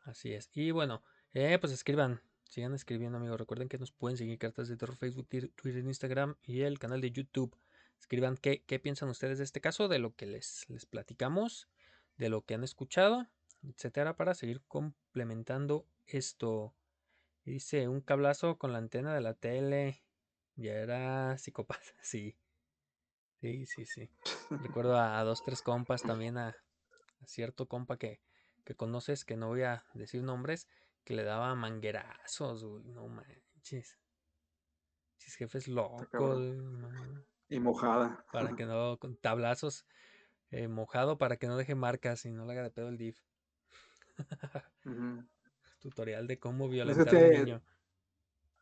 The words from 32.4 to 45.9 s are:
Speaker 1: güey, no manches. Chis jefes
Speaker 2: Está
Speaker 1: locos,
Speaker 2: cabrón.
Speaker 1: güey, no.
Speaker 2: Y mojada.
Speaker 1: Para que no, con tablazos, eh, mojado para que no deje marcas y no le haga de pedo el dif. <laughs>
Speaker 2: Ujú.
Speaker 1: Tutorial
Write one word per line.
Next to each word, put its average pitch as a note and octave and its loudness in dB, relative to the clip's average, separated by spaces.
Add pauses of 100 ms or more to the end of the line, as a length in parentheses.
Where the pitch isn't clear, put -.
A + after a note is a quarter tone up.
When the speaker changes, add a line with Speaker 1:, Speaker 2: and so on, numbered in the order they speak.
Speaker 1:
güey, G#2+ -12
no A#2 -14
manches. - -14 (1200)
Chis - -18
jefes C3 -6
Speaker 2:
Está B2+ -6 (100)
Speaker 1:
locos, A#2+ -6
Speaker 2:
cabrón. C3 -2
Speaker 1:
güey, A#2+ -10
no. C3 -12 (260)
Speaker 2:
Y C3+ 0
mojada. A#2+ 4
Speaker 1:
Para A#2 0
que A#2 -4
no, A#2 0
con B2 -10
tablazos, A#2+ 0 (640)
eh, A#2+ -4
mojado B2 0
para B2 2
que B2+ -4
no B2 0
deje C3+ -2
marcas A#2+ 0
y A#2 -8
no A2+ -8
le A#2+ -8
haga B2 -4
de A#2+ -6
pedo A#2 -6
el A#2+ -6
dif. A2+ -8 (960)
<laughs> - -10 (140)
Speaker 2:
Ujú. A#2+ -6 (580)
Speaker 1:
Tutorial A2+ -6